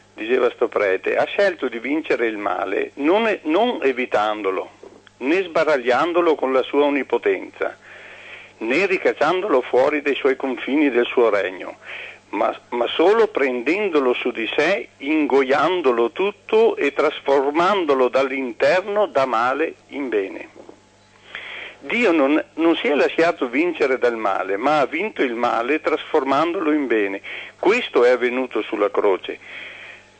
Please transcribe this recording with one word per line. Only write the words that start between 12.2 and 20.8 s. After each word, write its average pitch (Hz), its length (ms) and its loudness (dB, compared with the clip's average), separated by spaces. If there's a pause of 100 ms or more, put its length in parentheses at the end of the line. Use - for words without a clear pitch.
ma, 110 280 -2 (120)
ma 120 180 -2
solo 208 400 4
prendendolo 143 840 0
su - 180 -4
di 113 240 -6
sé, 170 420 0
ingoiandolo 139 1120 2
tutto 208 640 0
e 143 160 -2
trasformandolo 143 1120 2
dall'interno 139 960 0
da 135 220 0
male 127 480 0 (140)
in 135 200 -8
bene. 95 400 -4 (1300)